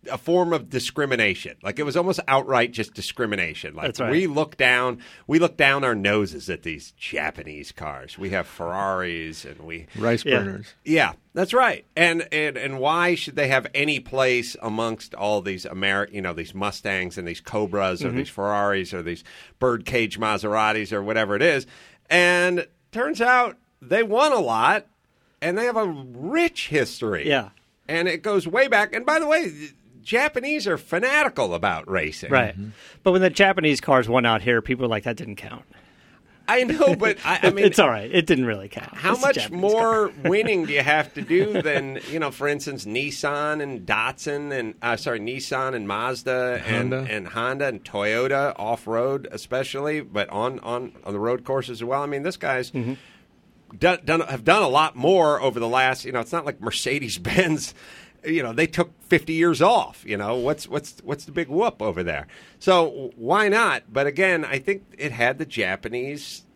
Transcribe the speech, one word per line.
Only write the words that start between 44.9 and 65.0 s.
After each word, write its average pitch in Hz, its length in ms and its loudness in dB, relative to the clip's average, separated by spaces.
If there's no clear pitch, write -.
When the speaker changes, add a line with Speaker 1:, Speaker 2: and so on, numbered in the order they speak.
Speaker 1:
sorry, 117 240 -4
Nissan 131 540 -4
and 107 140 -6
Mazda 123 760 -2
and 110 260 0
Speaker 3:
Honda. 131 180 -4
Speaker 1:
and 101 180 -4
Honda 127 400 -2
and 107 140 -8
Toyota 127 760 0
off-road 117 760 -2
especially, 135 720 -4
but 95 260 -4
on, 117 320 -4
on, 123 320 -6
on 101 100 -6
the 104 40 -4
road 120 260 -2
courses 123 360 -4
as 117 40 -6
well? 135 180 -2
I 143 40 -4
mean, 143 180 -6
this 180 120 -4
guy's 127 360 -4
Speaker 2:
Mm-hmm. 123 200 -4
Speaker 1:
done, 175 260 4
done, 160 160 2
have 131 240 -6
done 190 180 6
a 165 60 4
lot 147 280 4
more 151 440 4
over 123 180 0
the 117 100 0
last, 131 360 2
you 127 80 -8
know, 123 80 0
it's 113 120 -8
not 170 120 -2
like 139 160 -8
Mercedes-Benz, 127 1120 -2
you 160 180 0
know, 117 120 -6
they 156 120 2
took 165 240 -2
fifty - 320 2
years 165 260 2
off, 202 460 4
you 104 100 -4
know. 104 200 -2
What's, 127 300 -2
what's, 147 380 -8
what's 143 220 -8
the 151 60 -18
big 156 160 -4
whoop 180 340 -2
over 92 200 -2
there? 76 240 -4
So 180 280 6
w-, 135 300 -8
why 175 320 2
not? 202 340 2
But 135 140 2
again, 165 400 2
I 135 120 -2
think 196 240 -2
it 139 160 -6